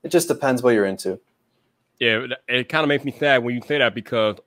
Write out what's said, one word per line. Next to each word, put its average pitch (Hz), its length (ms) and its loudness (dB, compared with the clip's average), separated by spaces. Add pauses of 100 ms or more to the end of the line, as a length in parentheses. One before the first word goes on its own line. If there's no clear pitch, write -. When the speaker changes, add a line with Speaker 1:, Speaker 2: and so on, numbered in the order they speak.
Speaker 1:
it 151 60 -10
just 170 180 2
depends 131 340 0
what 123 140 4
you're 101 100 4
into. 95 340 -6 (800)
Speaker 2:
Yeah, 117 260 0
it, 123 60 -8 (160)
it 123 220 -2
kinda 156 180 0
makes 143 180 0
me 135 80 -4
sad 135 300 2
when 123 120 -4
you 120 100 -6
say 147 140 -2
that, 117 160 2
because 110 400 -2 (120)